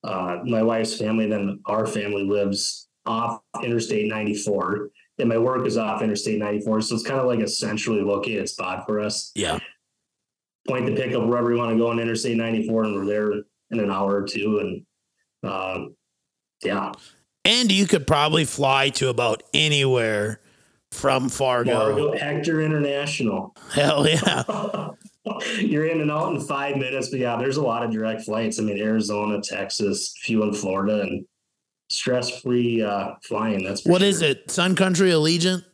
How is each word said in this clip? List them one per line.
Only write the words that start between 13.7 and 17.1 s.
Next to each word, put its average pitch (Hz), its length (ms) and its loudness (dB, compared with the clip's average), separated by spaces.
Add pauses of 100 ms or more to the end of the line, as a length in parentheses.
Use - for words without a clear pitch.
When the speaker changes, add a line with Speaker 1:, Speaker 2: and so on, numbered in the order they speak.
Speaker 1:
in 113 80 -2
an 101 120 0
hour 98 240 2
or 98 100 0
two, 104 340 0
and, 92 260 -6 (680)
uh, 92 340 -6 (800)
yeah. 98 280 -2 (540)